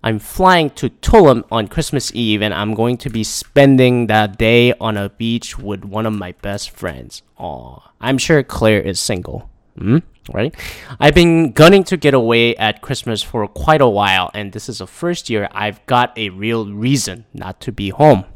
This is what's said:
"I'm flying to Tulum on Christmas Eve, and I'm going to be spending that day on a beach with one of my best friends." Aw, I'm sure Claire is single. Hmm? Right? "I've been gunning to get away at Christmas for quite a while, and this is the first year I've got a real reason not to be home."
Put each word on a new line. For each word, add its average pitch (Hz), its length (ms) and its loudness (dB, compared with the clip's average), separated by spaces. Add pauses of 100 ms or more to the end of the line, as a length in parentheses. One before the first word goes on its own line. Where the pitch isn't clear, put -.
"I'm 110 160 -4
flying 180 520 0
to - 180 -6
Tulum 143 600 4
on 110 160 -2
Christmas - 460 -6
Eve, 107 280 0
and 104 120 -2
I'm 104 200 -4
going 117 240 -2
to - 120 -10
be 110 140 -4
spending 127 840 2
that 107 300 0
day 120 420 4
on 110 180 -4
a 101 120 -6
beach 113 480 -6
with 101 280 -10
one 104 200 -6
of 110 80 -2
my 92 280 -10
best 101 280 -10
friends." 67 540 -14 (160)
Aw, 64 400 -14 (220)
I'm 131 160 -2
sure 143 260 2
Claire 107 380 0
is 95 180 -6
single. - 500 -8 (280)
Hmm? 113 220 0 (320)
Right? 123 240 -6 (440)
"I've 147 160 4
been 165 360 4
gunning 185 340 6
to 185 120 -4
get 143 160 2
away 117 420 2
at 107 260 -2
Christmas 117 420 -8
for 104 240 -6
quite 156 340 2
a 127 80 6
while, 98 440 0
and 101 180 -10
this 104 180 -14
is 110 80 -10
the 92 100 -12
first - 420 -8
year 104 220 -2
I've 104 340 -6
got 123 320 0
a 107 120 -6
real 107 360 -4
reason 107 680 -4
not - 280 -14
to 117 100 -10
be 98 180 -6
home." 120 360 4 (100)